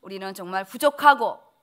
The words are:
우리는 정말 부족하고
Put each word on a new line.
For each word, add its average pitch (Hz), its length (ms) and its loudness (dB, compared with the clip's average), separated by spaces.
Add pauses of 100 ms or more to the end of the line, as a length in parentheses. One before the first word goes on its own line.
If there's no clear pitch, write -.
우리는 190 340 -14
정말 190 300 -8
부족하고 269 760 2 (220)